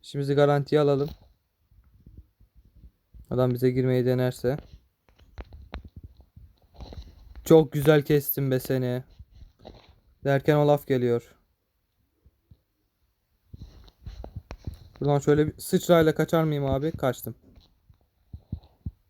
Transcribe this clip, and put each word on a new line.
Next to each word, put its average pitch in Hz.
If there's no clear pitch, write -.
İşimizi 143
garantiye 143
alalım. 143
Adam 123
bize 127
girmeyi 127
denerse. 127
Çok 160
güzel 147
kestim 139
be 131
seni. 127
Derken 139
Olaf 147
geliyor. 123
Buradan 143
şöyle 151
bir -
sıçrayla 165
kaçar 160
mıyım 147
abi? 135
Kaçtım. 120